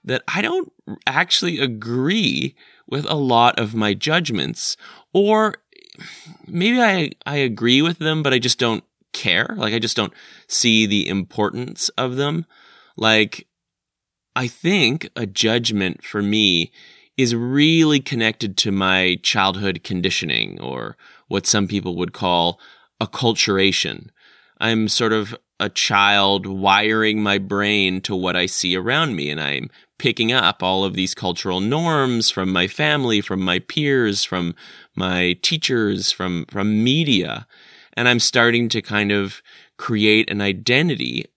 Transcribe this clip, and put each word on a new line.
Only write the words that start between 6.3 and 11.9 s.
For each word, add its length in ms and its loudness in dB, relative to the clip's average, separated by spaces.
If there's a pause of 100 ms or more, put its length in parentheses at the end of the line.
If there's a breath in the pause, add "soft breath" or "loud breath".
maybe 340 2
I, 300 2 (160)
I 100 -4
agree 460 2
with 160 0
them, 240 0
but 100 2
I 60 2
just 200 0
don't 240 0 (300)
care. 460 0
Like, 160 -2
I 40 0
just 180 -4
don't 180 -2 (340 loud breath)
see 380 4
the 200 0
importance 840 -4